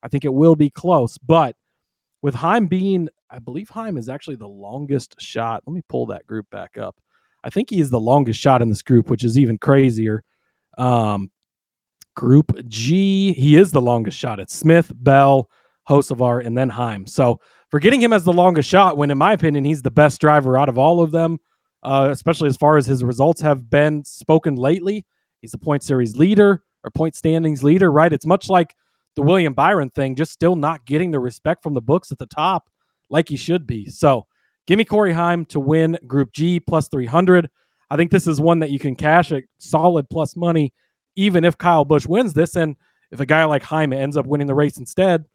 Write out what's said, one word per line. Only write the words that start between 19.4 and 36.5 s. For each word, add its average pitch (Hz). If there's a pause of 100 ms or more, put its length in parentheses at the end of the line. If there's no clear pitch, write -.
he's 147
the 131
best 147
driver 143
out 143
of 123
all 170
of 160
them, 165 (440)
uh, 135
especially 156
as 127
far 151
as 139
his 127
results 127
have 139
been 147
spoken 160
lately. 180 (380)
He's 113
the -
point 143
series 123
leader, 196 (220)
or 110
point 160
standings 160
leader, 170
right? 156
It's 143
much 185
like 180 (400)
the 147
William 160
Byron 151
thing, 135
just 151
still 175
not 151
getting 170
the 147
respect 123
from 151
the 127
books 139
at 131
the 127
top 170 (400)
like 156
he 143
should 156
be. 110
So 135 (400)
give 196
me 220
Corey 208
Heim 170
to -
win 160 (100)
Group 127
G, 170